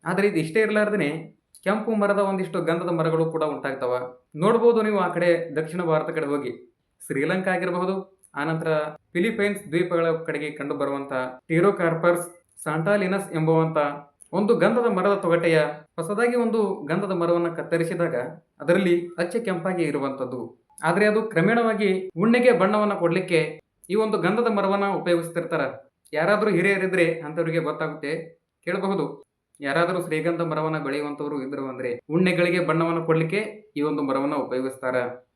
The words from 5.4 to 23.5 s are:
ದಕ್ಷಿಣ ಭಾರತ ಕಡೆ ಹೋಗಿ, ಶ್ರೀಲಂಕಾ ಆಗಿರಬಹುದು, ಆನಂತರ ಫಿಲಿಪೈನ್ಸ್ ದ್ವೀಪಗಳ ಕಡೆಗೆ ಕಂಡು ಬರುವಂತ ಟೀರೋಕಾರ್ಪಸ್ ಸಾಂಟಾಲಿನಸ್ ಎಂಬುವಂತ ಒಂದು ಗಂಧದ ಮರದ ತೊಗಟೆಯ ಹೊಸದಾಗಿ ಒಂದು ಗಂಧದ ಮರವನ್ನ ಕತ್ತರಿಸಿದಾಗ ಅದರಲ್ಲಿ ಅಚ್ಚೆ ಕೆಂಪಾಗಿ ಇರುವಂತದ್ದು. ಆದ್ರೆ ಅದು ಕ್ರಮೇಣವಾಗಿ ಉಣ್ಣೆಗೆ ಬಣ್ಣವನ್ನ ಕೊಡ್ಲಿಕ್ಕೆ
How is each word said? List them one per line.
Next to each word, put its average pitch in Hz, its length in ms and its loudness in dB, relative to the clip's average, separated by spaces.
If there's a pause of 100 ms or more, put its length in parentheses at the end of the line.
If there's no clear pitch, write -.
ದಕ್ಷಿಣ 160 320 -4
ಭಾರತ 160 260 0
ಕಡೆ 156 180 -4
ಹೋಗಿ, 143 240 -2 (500)
ಶ್ರೀಲಂಕಾ 180 500 -2
ಆಗಿರಬಹುದು, 180 440 -2 (400)
ಆನಂತರ 160 360 -2 (380)
ಫಿಲಿಪೈನ್ಸ್ 202 560 0
ದ್ವೀಪಗಳ 170 440 0 (140)
ಕಡೆಗೆ 147 280 -4
ಕಂಡು 143 240 -6
ಬರುವಂತ 139 380 -4 (300)
ಟೀರೋಕಾರ್ಪಸ್ 170 840 2 (340)
ಸಾಂಟಾಲಿನಸ್ 190 760 0
ಎಂಬುವಂತ 160 460 2 (540)
ಒಂದು 208 220 2
ಗಂಧದ 233 340 2
ಮರದ 196 280 2
ತೊಗಟೆಯ 165 400 2 (360)
ಹೊಸದಾಗಿ 208 420 -2
ಒಂದು 226 260 2 (220)
ಗಂಧದ 185 320 -2
ಮರವನ್ನ 170 340 2
ಕತ್ತರಿಸಿದಾಗ 165 680 -2 (440)
ಅದರಲ್ಲಿ 175 360 4 (220)
ಅಚ್ಚೆ 175 220 -2
ಕೆಂಪಾಗಿ 180 440 -2
ಇರುವಂತದ್ದು. 135 560 -4 (420)
ಆದ್ರೆ 175 240 2
ಅದು 214 180 2
ಕ್ರಮೇಣವಾಗಿ 214 640 2 (260)
ಉಣ್ಣೆಗೆ 233 380 4
ಬಣ್ಣವನ್ನ 202 420 2
ಕೊಡ್ಲಿಕ್ಕೆ 175 440 0 (500)